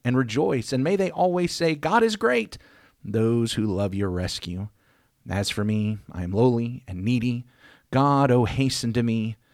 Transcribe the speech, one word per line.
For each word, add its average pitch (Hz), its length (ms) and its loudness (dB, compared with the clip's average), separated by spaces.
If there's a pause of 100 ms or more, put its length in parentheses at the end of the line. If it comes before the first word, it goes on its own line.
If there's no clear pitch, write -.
and 123 140 0
rejoice, 131 560 0
and 131 100 0
may 185 140 0
they 190 140 0
always 180 420 0
say, 165 220 0
"God 160 280 2
is 220 140 0
great," 233 400 -2 (460)
those 113 500 2
who 110 120 0
love 98 300 0
your 98 140 0
rescue. 90 580 -4 (640)
As 98 200 -2
for 104 140 -4
me, 107 360 0 (120)
I 92 120 -6
am 90 80 -4
lowly 117 580 2
and 90 160 -6
needy. 120 400 -2 (460)
God, 139 400 4
oh, 123 120 6
hasten 123 500 0
to 120 100 2
me. 113 340 0 (160)